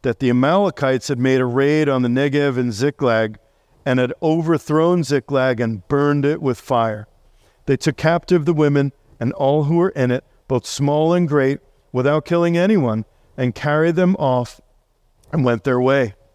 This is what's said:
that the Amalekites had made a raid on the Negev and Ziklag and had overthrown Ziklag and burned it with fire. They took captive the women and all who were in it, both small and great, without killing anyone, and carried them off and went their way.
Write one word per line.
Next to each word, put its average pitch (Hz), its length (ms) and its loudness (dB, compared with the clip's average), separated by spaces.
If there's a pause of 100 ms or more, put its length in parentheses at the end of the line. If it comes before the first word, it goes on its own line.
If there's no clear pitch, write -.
that 120 160 -4
the 131 100 0
Amalekites 135 760 0
had 135 100 -4
made 131 240 2
a 127 40 0
raid 143 440 0
on 131 140 0
the 123 40 0
Negev 139 480 0
and 123 160 -2
Ziklag 110 680 -2 (440)
and 127 140 0
had 127 240 0
overthrown 160 800 0
Ziklag 131 580 0
and 113 280 -4
burned 143 360 2
it 147 160 0
with 131 200 -2
fire. 113 480 -2 (580)
They 135 120 0
took - 200 -2
captive 165 480 0
the 170 80 0
women 143 400 2 (260)
and 120 140 -2
all 143 300 0
who 160 140 0
were 180 120 2
in 127 220 -2
it, 127 120 -2 (240)
both 123 200 -2
small 151 460 0
and 175 140 0
great, 139 340 0 (300)
without 143 340 0
killing 170 300 0
anyone, 165 500 0 (300)
and 127 200 -4
carried 156 400 0
them 180 220 2
off 127 440 -4 (680)
and 135 120 0
went 117 200 0
their 123 180 0
way. 131 320 2 (220)